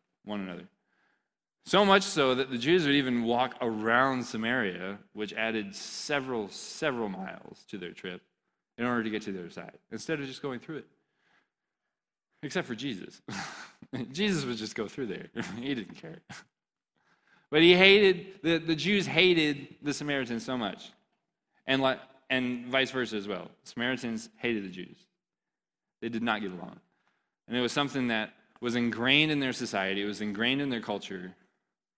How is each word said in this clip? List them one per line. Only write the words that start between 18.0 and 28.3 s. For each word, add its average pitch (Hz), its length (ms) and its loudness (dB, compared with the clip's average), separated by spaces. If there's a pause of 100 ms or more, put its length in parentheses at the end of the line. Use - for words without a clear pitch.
the, 165 160 4
the 165 160 -2
Jews 170 320 2
hated 151 760 4
the 143 100 -2
Samaritans 131 520 -2
so 131 120 -4
much. 107 340 -6 (760)
And 135 160 2
li-, 131 180 2 (300)
and 123 360 -2
vice 127 240 2
versa 123 260 -2
as 101 120 -6
well. 90 220 -8 (120)
Samaritans 120 760 -4
hated 113 260 -2
the 95 60 -10
Jews. 92 260 -14 (1040)
They 117 80 -6
did 117 140 -4
not 110 180 0
get 98 100 -6
along. 87 300 -14 (640)
And 117 100 -4
it 123 40 2
was 120 120 0
something 135 360 0
that 110 240 -2 (280)